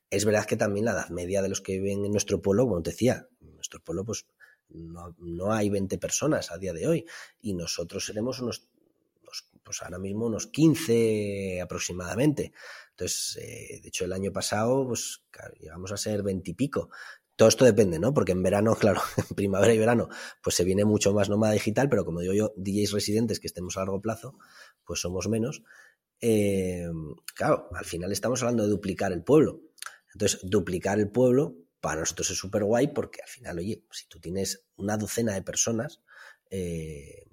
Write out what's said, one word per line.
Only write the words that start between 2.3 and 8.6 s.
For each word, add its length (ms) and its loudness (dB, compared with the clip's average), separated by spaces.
pueblo, 260 4
como 160 0
te 80 -4
decía, 360 0
en 140 -20
nuestro 240 -16
pueblo, 260 -6
pues, 220 -8
no, 500 -16
no 340 -4
hay 160 2
veinte 280 -2
personas 540 -2
a 60 -10
día 160 -6
de 140 -4
hoy 180 0
y 120 -4
nosotros 520 -6
seremos 360 -6
unos, 260 -8